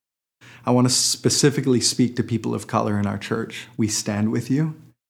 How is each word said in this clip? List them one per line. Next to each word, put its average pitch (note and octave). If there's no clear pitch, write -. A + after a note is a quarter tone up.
I B2
want B2
to B2+
specifically C3
speak -
to A2+
people A#2
of A2+
color A2
in G2+
our G2+
church. -
We A2+
stand G#2+
with B2
you. D#3